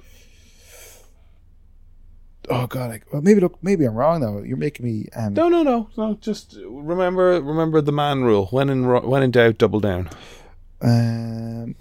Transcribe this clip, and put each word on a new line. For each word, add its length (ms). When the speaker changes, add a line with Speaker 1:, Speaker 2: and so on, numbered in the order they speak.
Speaker 1:
Oh, 180
God. 240
Like, 200
well, 100
maybe, 200
look, 200
maybe 220
I'm 120
wrong, 260
though. 220
You're 120
making 300
me, 280
um, 200
Speaker 2:
No, 160
no, 140
no. 340
No, 180
just 500
remember, 760
remember 400
the 100
man 320
rule. 280
When 180
in 160
ro-, 200
when 180
in 80
doubt, 260
double 240
down. 280
Speaker 1:
Um, 1000